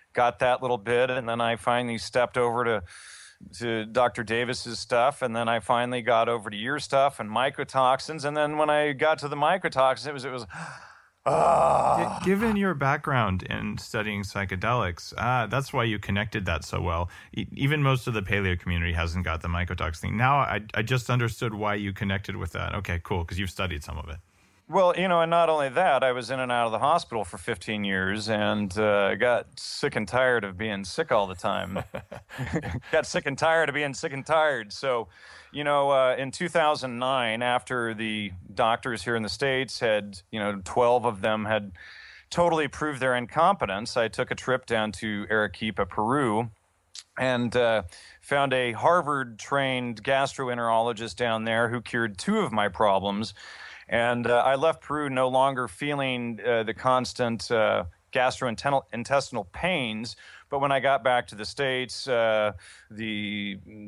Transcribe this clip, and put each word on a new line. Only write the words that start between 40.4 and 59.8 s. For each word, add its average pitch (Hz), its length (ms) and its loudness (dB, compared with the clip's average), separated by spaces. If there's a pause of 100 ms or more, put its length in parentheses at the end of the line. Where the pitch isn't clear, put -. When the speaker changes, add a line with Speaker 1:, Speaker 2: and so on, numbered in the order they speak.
Speaker 1:
twelve 120 400 4
of 110 160 -2
them 107 240 0
had 104 300 -2 (560)
totally 165 400 2
proved 147 320 -4
their 127 160 4
incompetence, 120 800 0
I 113 100 4
took - 240 -4
a 123 40 -4
trip 127 320 -2
down 107 260 0
to 104 360 -6
Arequipa, 104 560 0
Peru, 113 640 2 (680)
and, 123 400 0
uh, 113 260 4 (380)
found 139 320 0
a 123 180 2
Harvard-trained 131 1300 0
gastroenterologist 120 1160 0
down 113 260 0
there 113 240 2
who 117 140 -2
cured 113 360 -2
two 214 220 0
of 139 140 0
my 104 160 2
problems. 101 640 2 (560)
And, 120 360 2
uh, 120 120 4
I 131 180 4
left 151 260 2
Peru 147 280 -4
no 131 180 2
longer 131 400 2
feeling, 131 800 -4
uh, 117 160 4
the 110 100 -2
constant, 123 760 0
uh, 104 320 4 (300)
gastrointestinal 127 1400 -2
pains. 120 640 -4 (340)